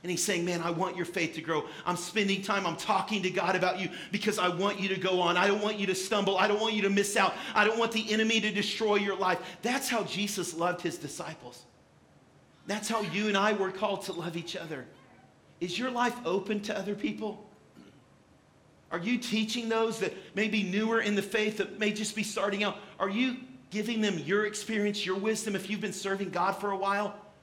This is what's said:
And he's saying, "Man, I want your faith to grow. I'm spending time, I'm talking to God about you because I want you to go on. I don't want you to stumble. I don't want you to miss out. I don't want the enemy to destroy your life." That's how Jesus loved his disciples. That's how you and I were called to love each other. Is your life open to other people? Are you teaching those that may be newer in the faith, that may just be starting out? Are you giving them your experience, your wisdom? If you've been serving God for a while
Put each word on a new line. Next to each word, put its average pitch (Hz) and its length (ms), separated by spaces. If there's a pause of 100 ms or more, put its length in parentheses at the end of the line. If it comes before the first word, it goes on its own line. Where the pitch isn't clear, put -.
And 175 60
he's - 140
saying, 180 200
"Man, 170 200
I 170 80
want 175 240
your 175 100
faith 165 300
to 170 60
grow. 151 240 (200)
I'm 175 100
spending 196 460
time, 196 240
I'm 165 100
talking 196 460
to 185 80
God 185 260
about 185 240
you 185 80 (240)
because 208 280
I 180 80
want 196 320
you 190 100
to 190 80
go 180 240
on. 175 160
I 185 80
don't 202 160
want 214 160
you 196 80
to 185 80
stumble. 196 460
I 208 80
don't 208 120
want 226 140
you 208 80
to 196 80
miss 196 260
out. 190 200 (180)
I 208 100
don't 220 140
want 226 140
the 214 200
enemy 220 300
to 214 100
destroy 208 440
your 202 200
life." 185 220 (240)
That's 254 260
how 226 160
Jesus 185 520
loved 175 260
his 170 160
disciples. 147 680 (1000)
That's 208 240
how 220 120
you 202 260
and 202 100
I 208 160
were 190 160
called 190 360
to 190 80
love 170 220
each 170 200
other. 156 320 (720)
Is 175 180
your 254 140
life 240 240 (100)
open 196 360
to 214 140
other 196 200
people? 214 520 (1400)
Are 170 60
you 220 220
teaching 220 500
those 226 300
that 185 160 (200)
may 214 120
be 214 160
newer 220 380
in 208 120
the 196 80
faith, 214 360
that - 200
may 208 140
just 214 240
be 214 80
starting 202 400
out? 202 160 (180)
Are 196 120
you 247 280 (320)
giving 214 320
them 196 160
your 196 300
experience, 208 580
your 185 120
wisdom? 214 380
If - 140
you've 214 100
been 214 140
serving 196 380
God 190 220
for 202 180
a 190 60
while 202 380 (280)